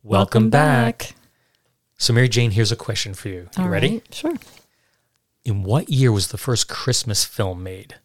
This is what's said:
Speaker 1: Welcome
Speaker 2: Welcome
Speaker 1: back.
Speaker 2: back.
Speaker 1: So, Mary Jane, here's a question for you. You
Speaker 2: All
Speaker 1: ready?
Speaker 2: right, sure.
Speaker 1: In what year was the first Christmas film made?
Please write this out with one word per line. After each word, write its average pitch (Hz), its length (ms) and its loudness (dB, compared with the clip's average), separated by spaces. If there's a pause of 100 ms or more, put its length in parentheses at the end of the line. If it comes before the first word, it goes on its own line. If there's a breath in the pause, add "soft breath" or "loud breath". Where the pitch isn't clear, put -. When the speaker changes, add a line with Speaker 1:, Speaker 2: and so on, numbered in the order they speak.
Speaker 1:
Welcome 101 400 2
Speaker 2:
Welcome 110 60 4
Speaker 1:
back. 151 500 2
Speaker 2:
back. - 160 -14 (800)
Speaker 1:
So, - 160 0
Mary 123 160 6
Jane, 117 220 2
here's 101 200 2
a - 40 0
question - 380 -8
for 101 160 -12
you. 90 280 -12
You 185 60 0
Speaker 2:
All 180 60 0
Speaker 1:
ready? 170 240 2
Speaker 2:
right, - 200 -10
sure. 330 200 -4 (1120)
Speaker 1:
In 101 180 -2
what 117 260 0
year 131 220 4
was 101 180 0
the - 80 -10
first - 300 -2
Christmas - 560 -2
film 92 380 -6
made? 92 440 -14